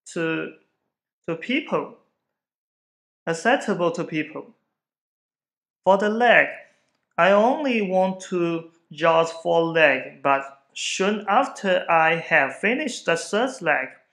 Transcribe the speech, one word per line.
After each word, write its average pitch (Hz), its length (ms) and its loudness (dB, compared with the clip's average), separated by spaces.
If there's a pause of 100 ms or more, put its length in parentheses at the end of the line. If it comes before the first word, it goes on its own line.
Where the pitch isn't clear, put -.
(120)
to, 160 400 -6 (720)
to 165 80 -4
people, 196 640 -6 (1300)
acceptable 175 640 0
to 165 140 -6
people. 151 420 -8 (1400)
For 190 140 6
the 208 100 0
leg, 214 380 4 (720)
I 175 140 6
only 240 500 2
want 185 380 0 (100)
to 170 400 -4 (240)
draw 160 300 4
four 170 400 -2
leg, 143 580 0
but 139 380 0 (140)
soon 202 540 -4
after 202 640 0
I 165 260 4
have 151 420 0
finished 254 480 -4
the 170 100 2
third 233 460 -4
leg, 143 260 0 (240)